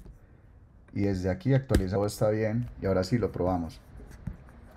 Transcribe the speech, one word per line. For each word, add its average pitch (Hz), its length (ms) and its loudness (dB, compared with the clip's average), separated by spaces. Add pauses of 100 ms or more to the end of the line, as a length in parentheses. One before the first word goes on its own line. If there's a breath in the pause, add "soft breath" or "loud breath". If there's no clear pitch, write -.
(920 soft breath)
y 101 120 0
desde 95 260 0
aquí 92 240 2
actualizado 101 540 2
está 107 240 2
bien 110 360 0 (140)
y 95 60 -2
ahora 92 160 4
sí 113 160 2
lo 98 120 0
probamos. 87 480 -2 (960)